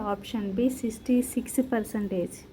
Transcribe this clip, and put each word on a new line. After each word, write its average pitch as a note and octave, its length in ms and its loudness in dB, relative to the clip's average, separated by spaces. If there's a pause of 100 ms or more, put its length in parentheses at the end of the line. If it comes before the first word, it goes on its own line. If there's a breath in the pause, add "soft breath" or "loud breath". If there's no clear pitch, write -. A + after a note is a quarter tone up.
(120)
ఆప్షన్ G3+ 340 -2 (100)
బి, A#3 80 4 (140)
సిక్స్టీ B3 380 2 (160)
సిక్స్ - 280 0 (120)
పర్సెంటేజ్. G#3 640 0 (160)